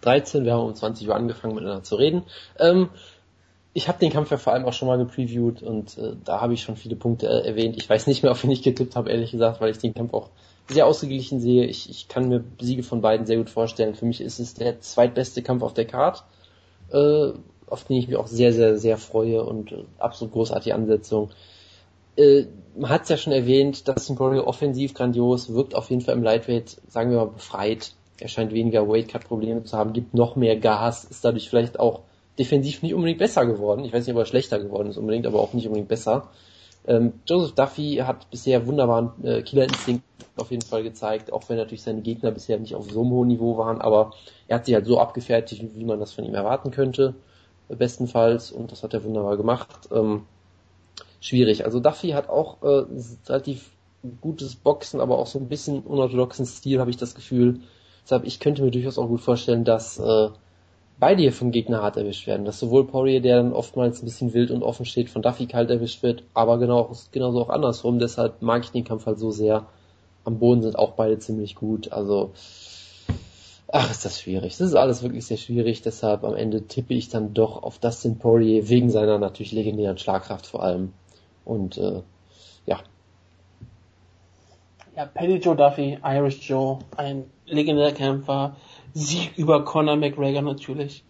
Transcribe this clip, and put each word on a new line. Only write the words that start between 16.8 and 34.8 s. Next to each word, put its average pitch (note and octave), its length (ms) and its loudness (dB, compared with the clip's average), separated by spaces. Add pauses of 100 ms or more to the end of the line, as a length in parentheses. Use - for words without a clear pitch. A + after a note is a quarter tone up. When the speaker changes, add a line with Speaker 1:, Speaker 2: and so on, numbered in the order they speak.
Speaker 1:
äh, D3 420 4 (340)
auf - 180 -10
den C3 120 0
ich B2 120 -2
mich B2 80 -4
auch A#2 100 -2
sehr, A#2 260 4
sehr, A2+ 260 6
sehr A2 200 2
freue A2+ 460 -2
und, A2 280 -8
äh, - 120 -12 (140)
absolut - 340 -6
großartige A2+ 420 -2
Ansetzung. G#2+ 560 0 (840)
Äh, C#3+ 300 8 (320)
man B2+ 140 -4
hat's D#3+ 180 0
ja D#3+ 80 2
schon D3 160 -2
erwähnt, C3+ 560 4
Dustin C3+ 280 -2
Poirier C3 300 2
offensiv C3+ 460 -2
grandios, B2 640 0
wirkt C3+ 200 -2
auf - 140 -4
jeden B2 140 -2
Fall B2+ 120 0
im B2 80 -2
Lightweight, A#2 540 0 (120)
sagen A#2+ 220 -2
wir A#2+ 60 2
mal, A2+ 120 2
befreit. A2 680 -6 (260)
Er - 80 -12
scheint A2 240 -4
weniger A2+ 340 2
Weightcut-Probleme A2+ 760 -2
zu A2+ 140 -6
haben, G#2+ 160 0
gibt A#2+ 180 -6
noch A#2+ 240 2
mehr A2+ 200 4
Gas, A2 480 0
ist - 200 -20
dadurch A#2 240 0
vielleicht A#2 320 0
auch A#2 200 2 (380)
defensiv C#3+ 440 0
nicht E3 100 -2
unbedingt E3 260 0
besser F3+ 280 2
geworden. G#2 400 -2
Ich A2+ 80 -10
weiß B2 120 0
nicht, B2+ 80 -4
ob A#2 60 2
er A2 60 2
schlechter A#2+ 320 -2
geworden G#2 320 -4